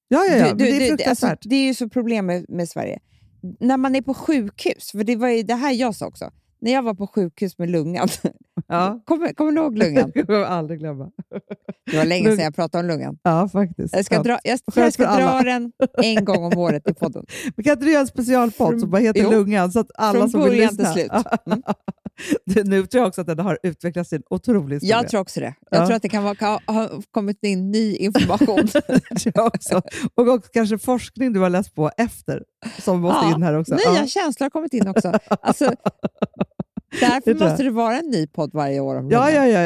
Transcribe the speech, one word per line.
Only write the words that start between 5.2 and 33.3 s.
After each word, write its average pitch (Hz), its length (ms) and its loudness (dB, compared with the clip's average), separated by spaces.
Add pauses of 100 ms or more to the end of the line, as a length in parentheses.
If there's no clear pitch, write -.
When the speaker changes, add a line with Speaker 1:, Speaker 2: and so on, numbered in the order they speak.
Speaker 2:
ju 226 160 0
det 220 120 -2
här 269 160 -2
jag 240 240 -2
sa - 120 -10
också. - 240 -14 (300)
När 233 100 -2
jag 262 120 0
var 226 100 -2
på 196 140 -8
sjukhus 185 500 -4
med 175 120 -4
lungan. 170 440 -2
<laughs> - 40 -8 (500)
Speaker 1:
Ja. 190 380 -2
Speaker 2:
Kommer, 320 280 -2
kommer 302 180 0
du 302 100 2
ihåg 262 160 -2
lungan? 202 340 2
Speaker 1:
<laughs> - 40 -8
Jag 294 120 0
kommer 202 160 2
aldrig 165 360 -4
glömma. 143 320 -10 (800)
Speaker 2:
Det 156 60 0
var 156 80 2
länge 185 220 2
Speaker 1:
Lung- 220 100 4
Speaker 2:
sedan 175 80 0
jag 151 100 -4
pratade 170 280 -2
om 175 40 -4
lungan. 147 360 -6
Speaker 1:
Ja, 180 260 2
faktiskt. 185 460 -4
Speaker 2:
Jag 294 100 0
ska - 100 0
Speaker 1:
Skönt. 151 120 2
Speaker 2:
dra, 240 160 0
jag, 247 160 -2
Speaker 1:
Skönt - 160 -10 (100)
Speaker 2:
jag 240 80 4
ska 254 100 2
Speaker 1:
för - 60 2
alla. 262 340 2
Speaker 2:
dra 247 80 0
den 240 200 -4 (320)
en 220 220 2
gång 190 180 0
om 175 140 0
året 160 320 0
i 165 40 2
podden. - 320 -6 (140)
Speaker 1:
<laughs> 254 160 -8
Men 214 80 -8
kan 294 100 4
inte 262 120 -2
du 320 60 6
göra 294 100 6
en 262 60 0
specialpodd 240 640 0
Speaker 2:
Från, 233 100 0
Speaker 1:
som 170 100 -2
bara 190 120 2
heter 220 220 4
Speaker 2:
jo. 202 80 4
Speaker 1:
Lungan, 202 400 2
så 226 80 0
att - 160 -2
alla 220 240 2
Speaker 2:
Från 233 100 2
Speaker 1:
som 233 120 2
vill - 80 6
Speaker 2:
början 214 260 4
Speaker 1:
lyssna 185 180 0
Speaker 2:
till 175 80 0
slut. 127 100 -4 (340)
Mm. 214 220 -2
Speaker 1:
<laughs> 208 60 0 (720)
Du, 196 180 2
nu 190 220 2
tror 247 160 2
jag 233 60 2
också 185 140 -6
att 160 60 -8
den 160 120 -2
har 180 240 -2
utvecklats 170 460 -6
till 160 80 -4
en 135 120 -12
otrolig 180 460 0
historia. 185 220 2
Speaker 2:
Jag 240 120 0
tror 208 120 -2
också - 180 -8
det. 127 140 -6 (180)
Jag 165 100 4
Speaker 1:
Ja. 170 60 4
Speaker 2:
tror 226 80 4
att 220 60 -2
det 190 80 -4
kan 208 140 -2
vara, 202 160 -2
ha, 214 340 -2
ha 220 160 0 (220)
kommit 202 320 -4
in 196 280 -2
ny 214 240 0
information. 196 680 2
Speaker 1:
<laughs> 220 80 -2 (360)
Det 240 100 -8
tror 214 160 -2
jag 226 120 4
också. - 340 -2 (340)
Och 240 120 4
också 247 260 2
kanske 220 240 0
forskning 247 560 -2
du 190 60 0
har 185 100 2
läst 180 260 -2
på 151 220 0
efter 208 460 -4 (360)
som 185 220 0
måste 190 260 2
Speaker 2:
Ja, 165 80 2